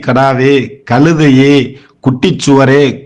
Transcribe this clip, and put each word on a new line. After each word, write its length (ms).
கடாவே, 540
கழுதையே, 680
குட்டிச்சுவரே, 840